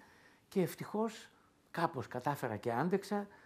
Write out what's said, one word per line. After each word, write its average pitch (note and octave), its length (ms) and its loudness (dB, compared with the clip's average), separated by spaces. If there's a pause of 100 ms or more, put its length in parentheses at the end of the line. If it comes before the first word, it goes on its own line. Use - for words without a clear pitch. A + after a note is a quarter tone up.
(480)
και F#3+ 140 2
ευτυχώς G#3+ 680 -2 (420)
κάπως E3 360 0
κατάφερα B2+ 500 0
και A#2 140 0
άντεξα, G3 560 0 (180)